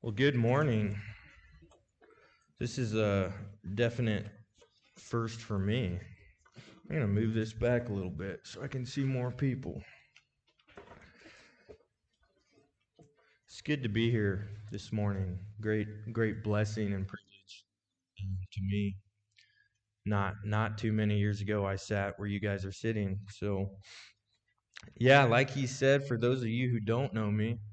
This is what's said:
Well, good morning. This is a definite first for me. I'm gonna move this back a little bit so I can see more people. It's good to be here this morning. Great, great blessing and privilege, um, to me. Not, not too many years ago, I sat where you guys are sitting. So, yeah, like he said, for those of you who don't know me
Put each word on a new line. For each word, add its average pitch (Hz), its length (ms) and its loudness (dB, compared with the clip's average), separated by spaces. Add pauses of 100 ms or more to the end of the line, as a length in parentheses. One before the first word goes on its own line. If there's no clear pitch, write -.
Well, 113 80 -4
good 127 220 4
morning. 117 600 2 (1600)
This 131 180 -4
is 113 160 -2
a 101 380 4 (420)
definite 113 500 0 (720)
first 113 460 -6
for 104 180 -4
me. 98 400 0 (880)
I'm 156 60 -6
gonna 135 140 2
move 110 260 2
this 110 180 0
back 120 360 2
a 107 40 -2
little 92 200 -2
bit 92 320 -6
so - 180 -12
I 117 60 -6
can 127 180 -6
see 139 160 -2
more 127 300 0
people. 127 500 -2 (3750)
It's - 140 -16
good 147 200 -2
to 120 60 -2
be 113 200 2
here 104 380 0 (240)
this - 220 -8
morning. 98 480 -2 (200)
Great, 107 280 0 (240)
great 110 320 0
blessing 104 480 0
and 98 160 -2
privilege, - 560 -16 (580)
um, 95 160 -4 (140)
to - 100 -6
me. 101 320 0 (1120)
Not, 101 300 2 (100)
not 107 340 0
too 110 140 0
many 107 260 2
years 101 220 2
ago, 101 260 2
I 98 80 0
sat 98 420 -2
where 104 120 -4
you 101 100 0
guys 101 260 -2
are 98 60 -4
sitting. 101 480 -2 (100)
So, 98 420 -4 (1300)
yeah, 135 240 10
like 127 260 4
he 135 160 -2
said, 139 400 4
for 123 100 0
those 123 260 2
of 117 60 -2
you 120 220 0
who 117 80 0
don't 113 340 0
know 110 160 0
me 107 300 0 (140)